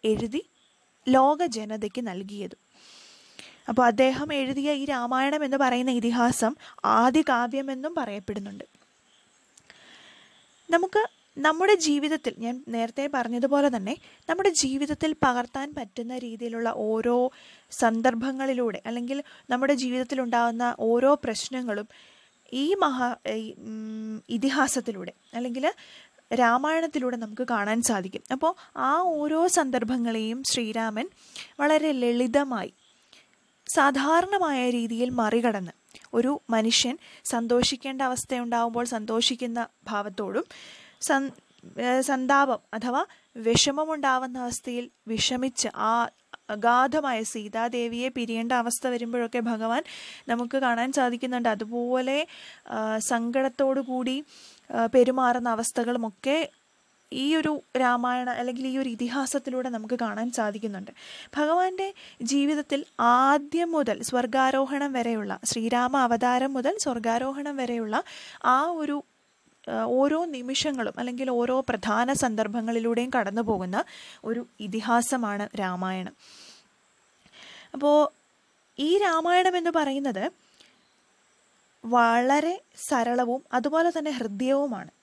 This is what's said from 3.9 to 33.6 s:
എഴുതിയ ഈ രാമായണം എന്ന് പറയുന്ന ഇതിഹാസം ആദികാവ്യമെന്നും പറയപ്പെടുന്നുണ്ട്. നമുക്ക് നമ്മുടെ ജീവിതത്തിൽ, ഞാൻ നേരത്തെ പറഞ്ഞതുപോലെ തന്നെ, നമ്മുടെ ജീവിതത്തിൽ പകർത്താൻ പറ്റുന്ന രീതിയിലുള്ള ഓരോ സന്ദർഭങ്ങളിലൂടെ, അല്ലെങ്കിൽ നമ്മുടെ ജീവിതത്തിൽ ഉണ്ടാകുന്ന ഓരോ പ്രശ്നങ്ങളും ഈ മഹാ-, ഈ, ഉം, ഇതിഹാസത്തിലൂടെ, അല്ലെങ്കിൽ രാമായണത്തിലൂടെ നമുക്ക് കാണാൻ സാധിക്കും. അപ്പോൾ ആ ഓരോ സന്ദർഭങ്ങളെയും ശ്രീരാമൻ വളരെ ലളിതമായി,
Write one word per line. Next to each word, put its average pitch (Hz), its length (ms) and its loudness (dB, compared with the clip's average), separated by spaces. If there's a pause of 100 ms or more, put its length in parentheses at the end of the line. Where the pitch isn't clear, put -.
എഴുതിയ 277 400 0
ഈ 277 120 -2
രാമായണം 269 600 0
എന്ന് 269 200 0
പറയുന്ന 247 260 2
ഇതിഹാസം 240 640 2 (300)
ആദികാവ്യമെന്നും 262 1080 2
പറയപ്പെടുന്നുണ്ട്. 202 720 -8 (2000)
നമുക്ക് 370 340 4 (360)
നമ്മുടെ 320 360 4
ജീവിതത്തിൽ, 302 640 0
ഞാൻ 247 300 -8
നേരത്തെ 233 460 -4
പറഞ്ഞതുപോലെ 254 600 2
തന്നെ, 214 200 -4 (320)
നമ്മുടെ 370 200 2
ജീവിതത്തിൽ 294 760 0
പകർത്താൻ 262 500 0
പറ്റുന്ന 240 440 -8
രീതിയിലുള്ള 233 580 -4
ഓരോ 233 540 2 (400)
സന്ദർഭങ്ങളിലൂടെ, 247 1160 0
അല്ലെങ്കിൽ 240 360 -6 (280)
നമ്മുടെ 269 240 2
ജീവിതത്തിൽ 254 460 -2
ഉണ്ടാകുന്ന 233 580 0
ഓരോ 240 360 4
പ്രശ്നങ്ങളും 233 720 -6 (640)
ഈ 285 220 2
മഹാ-, 254 560 0
ഈ, 220 280 -6
ഉം, 220 720 -10
ഇതിഹാസത്തിലൂടെ, 240 840 -2 (220)
അല്ലെങ്കിൽ 254 380 -2 (640)
രാമായണത്തിലൂടെ 254 840 2
നമുക്ക് 226 340 -6
കാണാൻ 220 320 0
സാധിക്കും. 190 400 -2 (100)
അപ്പോൾ 311 220 0 (220)
ആ 269 220 2
ഓരോ 320 500 2
സന്ദർഭങ്ങളെയും 240 920 0
ശ്രീരാമൻ 226 680 -2 (520)
വളരെ 302 320 4
ലളിതമായി, 247 800 0 (1040)